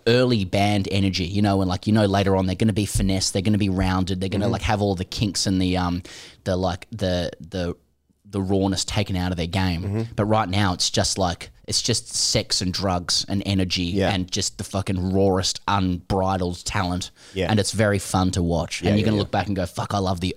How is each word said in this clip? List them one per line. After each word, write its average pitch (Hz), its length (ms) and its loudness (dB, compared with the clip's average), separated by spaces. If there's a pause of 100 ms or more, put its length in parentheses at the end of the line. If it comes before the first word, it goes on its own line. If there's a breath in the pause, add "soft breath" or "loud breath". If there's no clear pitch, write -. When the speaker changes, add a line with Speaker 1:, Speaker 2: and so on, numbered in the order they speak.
Speaker 1:
early 120 380 4
band 101 440 2
energy, 95 360 2
you 98 180 0
know, 98 180 4
and, 92 80 0
like, 90 160 -2
you 107 80 2
know, 107 140 6
later 98 280 4
on 95 120 2
they're 92 80 0
gonna 113 180 2
be 101 140 0
finesse, 95 420 0
they're 101 140 -2
gonna 107 160 2
be 101 100 2
rounded, 92 500 0
they're 98 100 -4
gonna 92 160 -2
Speaker 2:
Mm-hmm. 117 80 0
Speaker 1:
like, 113 100 -4
have 104 180 0
all 101 140 2
the 90 100 -4
kinks - 400 -2
and 95 160 2
the, 90 160 2
um, 90 240 -2 (420 loud breath)
the, 95 120 0
like, 90 360 -2
the, 90 380 -2 (100)
the, 87 360 -6 (500)
the 101 160 -4
rawness 95 420 2
taken 101 320 -2
out 90 160 0
of 87 60 -4
their 85 80 -2
game. 90 380 0
Speaker 2:
Mm-hmm. 101 180 -2 (140)
Speaker 1:
But 107 100 0
right 107 240 2
now 98 240 2
it's - 160 -2
just, - 300 0
like, 87 320 -2 (160)
it's - 160 -2
just - 320 -2
sex - 460 0
and 92 120 -2
drugs 90 560 -2
and 98 160 -2
energy 92 380 0
Speaker 2:
Yeah. 92 280 0
Speaker 1:
and 92 200 -2
just - 260 -4
the 101 60 -6
fucking 92 500 -2
rawest, 95 540 2
unbridled 92 1000 0
talent. 90 460 -4 (240 loud breath)
Speaker 2:
Yeah. 92 160 0
Speaker 1:
And 107 80 4
it's - 140 -2
very 101 260 2
fun 92 320 0
to 92 100 0
watch. 85 400 -2
Speaker 2:
Yeah, 90 80 2
Speaker 1:
And 101 80 4
you're 104 80 2
Speaker 2:
yeah, - 60 2
Speaker 1:
gonna 107 60 2
Speaker 2:
yeah. 101 40 2
Speaker 1:
look 95 100 -4
back 98 160 0
and 104 80 -2
go, 92 120 -2
"Fuck, - 260 -6
I 101 60 0
love 92 200 -2
the 90 180 -2